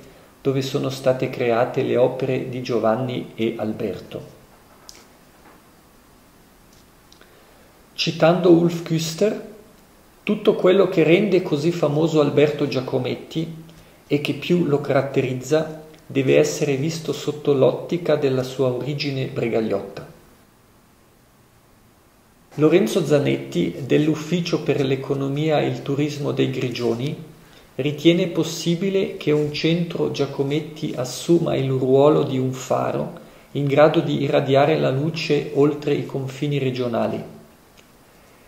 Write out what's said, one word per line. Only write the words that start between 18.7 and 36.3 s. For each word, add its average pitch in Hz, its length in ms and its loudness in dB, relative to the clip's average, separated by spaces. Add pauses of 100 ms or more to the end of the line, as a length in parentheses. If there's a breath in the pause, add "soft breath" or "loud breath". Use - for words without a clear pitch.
bregagliotta. 110 880 -4 (2500)
Lorenzo 175 460 4
Zanetti, 139 840 0
dell'Ufficio 151 760 0
per 139 240 0
l'economia 139 720 -2
e 135 80 0
il 127 140 -4
turismo 143 500 -4
dei 131 200 0
Grigioni, 120 600 -2 (640 loud breath)
ritiene 165 520 2
possibile 175 920 -2
che - 140 -2
un 147 200 0
centro 165 600 -2
Giacometti 139 840 -4
assuma 143 600 0
il 135 140 0
ruolo 135 540 6
di 131 140 -2
un 127 160 -2
faro 127 640 -4 (340 loud breath)
in 143 120 -2
grado 151 340 6
di 143 220 -2
irradiare 139 560 4
la 143 140 0
luce 143 640 -2
oltre 143 400 2
i 135 100 -4
confini 143 540 -4